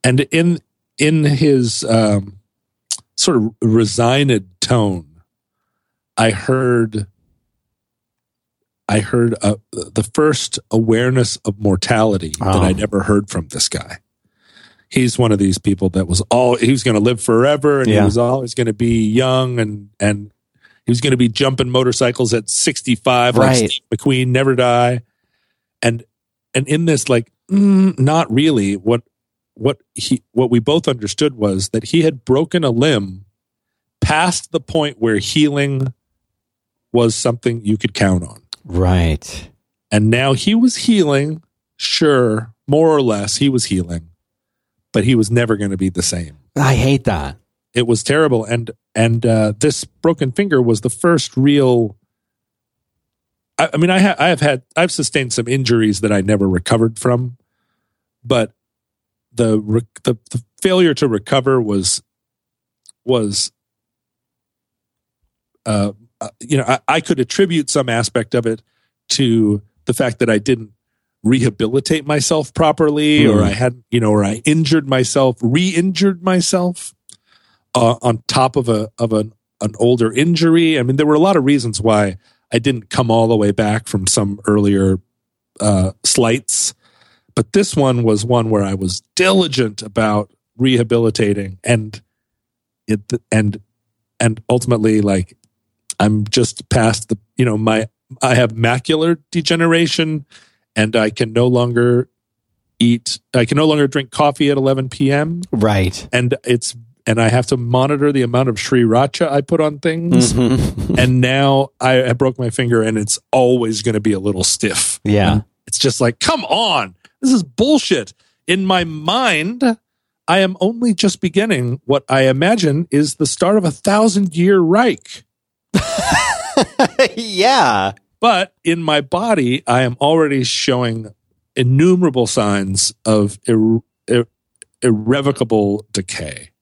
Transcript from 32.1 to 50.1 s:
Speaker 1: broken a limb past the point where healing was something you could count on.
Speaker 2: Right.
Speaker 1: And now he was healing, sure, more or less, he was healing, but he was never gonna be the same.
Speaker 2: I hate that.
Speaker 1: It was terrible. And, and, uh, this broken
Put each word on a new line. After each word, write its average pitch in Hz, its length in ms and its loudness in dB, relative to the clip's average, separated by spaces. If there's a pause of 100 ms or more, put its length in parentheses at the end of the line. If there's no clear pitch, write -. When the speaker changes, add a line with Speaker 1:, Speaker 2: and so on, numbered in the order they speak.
Speaker 1:
broken 160 380 0
a 135 80 0
limb 104 540 -2 (760)
past 170 500 -2
the 123 80 -2
point 147 400 -4
where 110 200 0
healing 143 720 -2 (1000)
was 117 240 2
something 120 460 -4
you 104 160 0
could - 160 -6
count 92 300 0
on. - 180 -18 (240)
Speaker 2:
Right. 87 840 -2 (420)
Speaker 1:
And 107 180 2
now 131 240 2
he 202 220 0
was 233 200 2
healing, 156 680 0 (340)
sure, 123 760 0 (140)
more 156 220 4
or 147 120 2
less, 107 360 -2
he 139 120 2
was 127 160 0
healing, 85 440 -6 (840)
but 104 120 0
he 127 120 2
was 107 140 2
never 117 280 2
gonna 98 200 -4
be 95 120 -2
the 90 120 -6
same. 82 360 -6 (180)
Speaker 2:
I 135 200 2
hate 131 280 0
that. 76 340 -4 (380)
Speaker 1:
It 123 100 0
was 113 180 0
terrible. 139 420 0
And, 117 260 -6 (240)
and, 117 300 0
uh, 110 340 2
this 151 260 -2
broken 156 460 -2